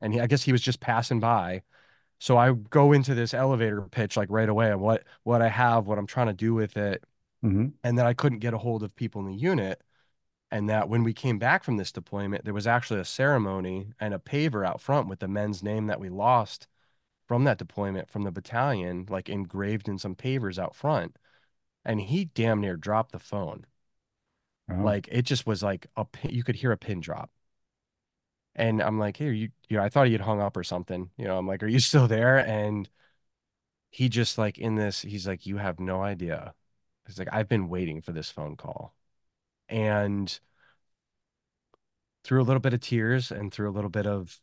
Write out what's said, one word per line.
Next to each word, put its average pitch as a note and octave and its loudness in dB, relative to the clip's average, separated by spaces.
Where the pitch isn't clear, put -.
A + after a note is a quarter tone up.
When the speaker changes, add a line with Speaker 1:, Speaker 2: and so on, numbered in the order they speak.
Speaker 1:
And A2 -2
he, A#2+ 2
I A#2+ 2
guess B2+ 4
he C3+ 4
was B2 4
just B2+ -2
passing A#2+ 0
by. G2 0
So B2 6
I B2+ 8
go C#3+ 6
into C3+ 6
this A#2 0
elevator A#2 2
pitch, G#2 -2
like, G2+ 0
right A2 4
away G#2+ 4
on G2 0
what, A2 2
what A#2 4
I A2+ 4
have, A#2 2
what G#2 -2
I'm G2+ -6
trying B2 0
to G#2 0
do A2+ 0
with G#2+ -2
it. G2+ -2
Speaker 2:
Mm-hmm. G#2+ 2
Speaker 1:
And A#2+ 2
then B2 6
I A#2+ 4
couldn't B2 2
get A#2 -2
a A2 -4
hold A2+ -2
of G2+ -8
people G#2+ -6
in G2 -6
the F#2+ -6
unit. A#2 0
And G#2 -2
that G#2+ 0
when A#2 2
we A2+ 0
came A#2 -2
back C#3 2
from A#2 -2
this F#2+ -6
deployment, G2+ -6
there G#2 -6
was G#2 -4
actually A#2 2
a F2 -8
ceremony G2 -2
and G#2+ -4
a F#2 -6
paver C#3 -2
out E2 -4
front C3 0
with F#2+ -10
the G2 -6
men's G2+ -4
name G#2+ -4
that G#2 -4
we F#2+ -10
lost G#2+ 0
from A#2+ 2
that A#2+ 4
deployment G2 -6
from G#2 -6
the G2 -4
battalion, F#2+ -4
like, F#2+ -8
engraved G2 -4
in G2 -6
some F#2 -8
pavers A#2 -4
out F2+ -6
front. B2+ -2
And G#2+ 0
he D#3 -2
damn A2+ 0
near F#2 -2
dropped G#2+ -2
the G#2+ -12
phone. - -8
Speaker 2:
Oh. F2+ -6
Speaker 1:
Like, G#2 0
it B2 0
just B2 -2
was G#2 -2
like G2 -4
a A2 -4
pin, - -10
you A#2+ -2
could B2 -2
hear B2 0
a G#2 0
pin F#2+ -8
drop. D#2+ -10
And A2 2
I'm G#2+ 0
like, G#2 -2
"Hey, D3 -4
are - -2
you," A2 -4
you G#2+ 0
know, G2+ 2
I G#2 0
thought C#3 6
he A2+ 4
had G#2 0
hung G#2 0
up G2+ -2
or F2 -4
something. F2+ -6
You - -8
know, F#2 -2
I'm F#2 -4
like, F#2+ -4
"Are G#2+ -2
you A#2+ 4
still B2+ 6
there?" A#2 4
And G#2 -2
he B2+ 0
just, A2+ 0
like, G#2+ -2
in A2 -2
this, G#2 -2
he's G2+ -10
like, F#2 -6
"You G2 -6
have F#2+ -6
no F#2 -4
idea." F2 -6
He's F#2+ -14
like, F#2 -8
"I've G#2+ -2
been G2 0
waiting E2+ -4
for - -12
this D#2+ -8
phone D2+ -10
call." - -14
And G#2 0
through C3 4
a - 4
little C3 4
bit B2 2
of B2 0
tears A#2+ 0
and G2+ -6
through G#2 -4
a G2 -6
little G2+ -4
bit G2+ -2
of G2 -4